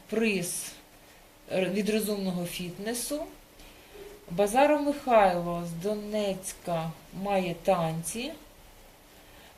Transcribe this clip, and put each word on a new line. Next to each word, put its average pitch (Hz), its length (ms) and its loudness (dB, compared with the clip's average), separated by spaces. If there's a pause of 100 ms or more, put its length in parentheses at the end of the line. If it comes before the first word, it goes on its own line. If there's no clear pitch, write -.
приз 208 640 0 (800)
р-, 180 180 2
від 196 200 0
розумного 196 560 -2
фітнесу. 202 800 -6 (1080)
Базаров 254 500 6
Михайло 185 840 4
з 165 180 -8
Донецька 196 1080 -4 (320)
має 190 300 0
танці. 170 760 0 (1300)